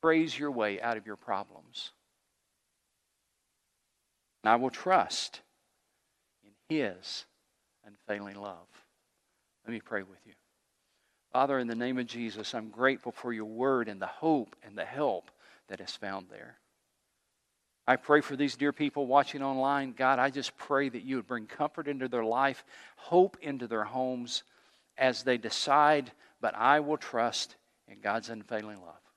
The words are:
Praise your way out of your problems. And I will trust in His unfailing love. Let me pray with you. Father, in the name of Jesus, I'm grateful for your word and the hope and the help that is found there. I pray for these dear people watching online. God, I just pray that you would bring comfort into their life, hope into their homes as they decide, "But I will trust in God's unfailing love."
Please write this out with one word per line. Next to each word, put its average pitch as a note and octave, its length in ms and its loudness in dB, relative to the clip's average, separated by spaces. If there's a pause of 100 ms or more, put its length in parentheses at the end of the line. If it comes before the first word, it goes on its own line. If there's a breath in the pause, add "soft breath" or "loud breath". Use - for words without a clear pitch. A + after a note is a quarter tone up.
Praise D#3+ 380 4
your C#3+ 120 -2
way G#2+ 280 0
out A#2 160 -2
of G#2 100 -10
your G#2+ 120 -10
problems. G2+ 720 -8 (2500)
And A2 80 6
I A#2 40 8
will B2 140 2
trust - 720 0 (1040)
in G2+ 80 -20 (160)
His G#2+ 560 -4 (600)
unfailing G2+ 520 -8
love. F#2 300 -12 (1000)
Let A2+ 80 -10
me A2 80 -8
pray G2+ 220 -6
with F#2 220 -20
you. G#2+ 80 -20 (1000)
Father, C3+ 280 2
in B2 80 -2
the A#2 80 -4
name B2+ 240 -2
of A#2+ 80 -4
Jesus, A2 480 -8
I'm A2 140 -6
grateful B2 420 -2
for B2 200 -8
your A2 140 -6
word A#2+ 420 0
and G2+ 140 -8
the F#2+ 60 -4
hope D3+ 560 0
and G#2 120 -18
the F#2 80 -6
help A#2+ 460 -4 (380 soft breath)
that F#2+ 120 -12
is F#2+ 160 -12
found G2 340 -8
there. A2 280 -20 (1300)
I B2+ 120 6
pray D3 240 6
for C#3+ 140 -6
these C3+ 200 -2
dear C#3+ 180 0
people C#3+ 320 -2
watching C#3 380 2
online. C3+ 500 0
God, C3 240 4
I C3 140 2
just C3 260 -8
pray C#3 320 0
that A#2 140 -10
you C3 140 -4
would A2 100 -6
bring A#2 180 -6
comfort D3 420 -4
into C3 200 -4
their A#2+ 180 0
life, B2+ 400 0 (300 loud breath)
hope F3+ 460 4
into C3+ 260 -6
their A2 160 -2
homes B2 600 -4 (540 soft breath)
as C3 260 2
they B2+ 140 4
decide, C#3+ 760 4 (300 soft breath)
"But - 140 0
I C3 240 6
will D3 180 0
trust - 600 -2 (300)
in G#2 140 -20
God's G#2+ 280 -2
unfailing G#2+ 520 -8
love." E2 360 -20